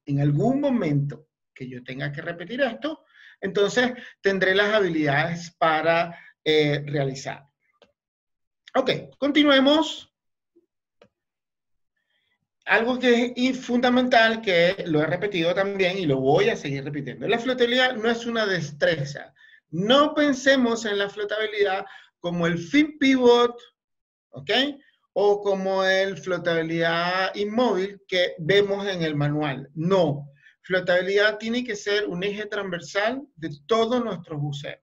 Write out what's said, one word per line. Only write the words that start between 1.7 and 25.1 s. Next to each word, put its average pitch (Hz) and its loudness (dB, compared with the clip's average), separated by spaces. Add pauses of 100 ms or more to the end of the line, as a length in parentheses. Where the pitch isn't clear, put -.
tenga 139 -8
que 143 -12
repetir 170 -8
esto, 277 -4 (360)
entonces 202 0 (280)
tendré 190 2
las 208 2
habilidades 165 0
para, 165 0 (240)
eh, 151 2
realizar. 139 -6 (1300)
Ok, 269 2 (260)
continuemos. 294 2 (2500)
Algo 226 2
que 254 2
es 240 0
i-, 254 0
fundamental, 247 2
que 175 2
lo 151 2
he 156 0
repetido 175 -2
también 196 0
y 190 -4
lo 135 0
voy 165 4
a 208 -4
seguir 139 -8
repitiendo. 139 -10
La 214 0
flotabilidad 247 0
no 220 -2
es 233 -4
una 226 -2
destreza. 165 -2 (380)
No 262 2
pensemos 262 2
en 202 -2
la 202 -2
flotabilidad 208 -2 (340)
como 175 -2
el 170 0
fin 294 0
pivot, 240 4 (760)
¿ok? 139 -10 (640)